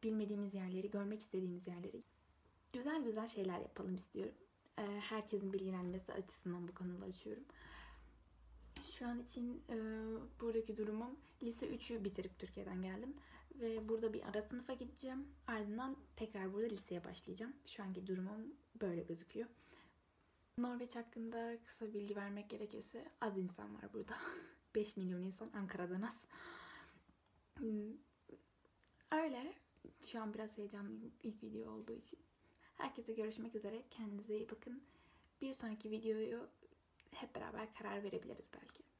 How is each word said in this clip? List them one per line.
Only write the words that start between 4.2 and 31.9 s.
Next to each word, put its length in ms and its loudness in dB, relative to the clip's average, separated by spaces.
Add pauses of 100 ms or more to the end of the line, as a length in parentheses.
Ee, 40 4
herkesin 720 2
bilgilenmesi 600 2
açısından 560 0
bu 60 -6
kanalı 300 -2
açıyorum. 400 -4 (1500)
Şu 140 -4
an 120 2
için, 500 -2
e, 80 2 (640)
buradaki 360 4
durumum, 400 2 (260)
lise 260 0
üçü 360 0
bitirip 340 0
Türkiye'den 440 -2
geldim. 340 -2 (380)
Ve 340 2
burada 240 6
bir 100 0
ara 200 2
sınıfa 300 -2
gideceğim. 560 -4 (180)
Ardından 500 2 (200)
tekrar 380 0
burada 140 4
liseye 360 -2
başlayacağım. 520 -6 (100)
Şu 160 -8
anki 240 -2
durumum 480 0 (260)
böyle 220 4
gözüküyor. 460 -4 (1080)
Norveç 380 0
hakkında 680 0
kısa 300 -4
bilgi 220 2
vermek 340 -2
gerekirse 680 -4
az 180 6
insan 360 0
var 180 -6
burada. 220 0 (300)
<laughs> 300 -20
Beş 220 4
milyon 260 2
insan 320 -4
Ankara'dan 480 0
az. 220 -2 (1300)
Hmm, 360 2 (1200)
öyle. 420 4 (500)
Şu 180 -2
an 120 0
biraz 240 -2
heyecanlıyım 540 -4 (100)
ilk 200 -4
video 280 -4
olduğu 220 -4